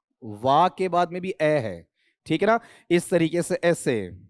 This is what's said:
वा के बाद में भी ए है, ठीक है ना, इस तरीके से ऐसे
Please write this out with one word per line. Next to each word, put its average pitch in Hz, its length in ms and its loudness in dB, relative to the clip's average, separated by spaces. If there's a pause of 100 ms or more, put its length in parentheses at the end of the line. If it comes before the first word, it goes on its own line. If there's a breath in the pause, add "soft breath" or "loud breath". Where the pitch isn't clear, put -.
(220)
वा 131 460 2
के 185 200 -4
बाद 175 240 0
में 180 100 -8
भी 185 180 -8
ए 151 180 2
है, 95 280 -8 (400)
ठीक 156 160 -2
है 196 40 0
ना, 226 120 4 (320 loud breath)
इस 175 200 2
तरीके 165 320 2
से 180 220 -4
ऐसे 160 300 0 (360)